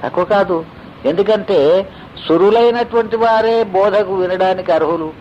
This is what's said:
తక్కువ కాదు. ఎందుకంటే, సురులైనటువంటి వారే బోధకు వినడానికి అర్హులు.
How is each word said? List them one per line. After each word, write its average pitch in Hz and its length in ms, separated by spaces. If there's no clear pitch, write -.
తక్కువ 156 200
కాదు. 185 420
ఎందుకంటే, 190 840
సురులైనటువంటి 226 920
వారే 226 460
బోధకు 196 520
వినడానికి 185 560
అర్హులు. 160 500